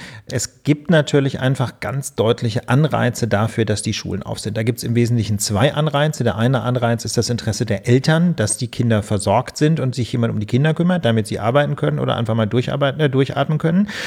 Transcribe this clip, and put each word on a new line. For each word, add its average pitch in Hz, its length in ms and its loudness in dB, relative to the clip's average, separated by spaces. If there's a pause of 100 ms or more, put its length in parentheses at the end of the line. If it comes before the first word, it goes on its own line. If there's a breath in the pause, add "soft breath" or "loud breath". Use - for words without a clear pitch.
(300 loud breath)
es - 340 -6
gibt 151 280 0
natürlich 143 480 2
einfach 131 400 -2
ganz - 360 -6
deutliche 120 520 0
Anreize 120 640 2
dafür, 107 340 0
dass 101 180 -2
die 110 120 -2
Schulen 92 280 -6
auf - 180 -8
sind. 107 180 -6
Da 113 60 -2
gibt's 113 200 -2
im 117 120 -2
Wesentlichen 113 440 2
zwei 110 340 2
Anreize. 151 520 0
Der 110 100 0
eine 117 260 0
Anreiz 117 440 0
ist 110 100 -6
das 117 140 0
Interesse 113 360 -2
der 101 220 -4
Eltern, 160 480 4
dass - 220 -2
die 123 100 -4
Kinder 113 340 0
versorgt 104 540 0
sind 156 240 2
und 123 160 -2
sich 120 160 -4
jemand 117 220 0
um 107 80 -2
die 104 40 -4
Kinder 147 280 2
kümmert, 175 320 0
damit 113 220 2
sie 98 120 -4
arbeiten 143 380 2
können 147 220 -2
oder 127 180 0
einfach 113 180 0
mal 110 100 2
durcharbeiten, 131 540 0
äh, 151 100 2
durchatmen 139 500 0
können. 175 280 2 (200 loud breath)